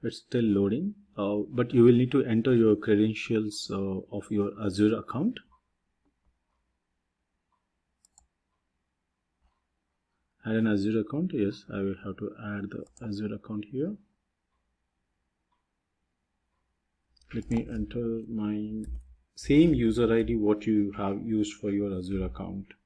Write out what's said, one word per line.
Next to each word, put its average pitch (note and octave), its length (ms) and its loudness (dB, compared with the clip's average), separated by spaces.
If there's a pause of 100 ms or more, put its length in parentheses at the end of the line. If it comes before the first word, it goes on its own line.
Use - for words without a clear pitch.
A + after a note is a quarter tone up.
It's A2+ 160 -6
still - 260 -2
loading, G#2+ 500 2 (220)
uh, G2+ 200 -2 (120)
but B2 240 -2
you A#2+ 120 8
will A#2+ 100 10
need B2+ 180 2
to C#3 100 4
enter A2+ 320 2
your A2 220 6
credentials, G#2+ 960 0
uh, G2 280 -4 (120)
of G2+ 180 -10
your G2+ 200 0 (120)
Azure G#2 360 4
account. E3+ 420 -4 (4000)
Add A2 120 0
an A2+ 100 2
Azure G#2+ 340 0
account. D#3+ 320 -4
Yes, G#2 400 -2
I G2+ 80 -6
will G2 240 -4
have F#2+ 140 -10
to G2+ 120 -8 (220)
add G2+ 220 -8
the - 100 -10 (240)
Azure G#2 260 -6
account G#2 380 -10
here. F#3+ 240 -4 (3250)
Let - 180 -6
me A#2 220 0
enter A2+ 560 -4
my G#2+ 560 -6 (500)
same D#3 380 4
user A2+ 400 2
I A2+ 120 4
D A#2 120 -2
what G#2 300 0
you G#2 320 2
have G2+ 280 -4
used G#2+ 280 -2
for G#2 160 -6
your G2+ 280 -2
Azure F#2 280 -4
account. F#2+ 400 -10 (200)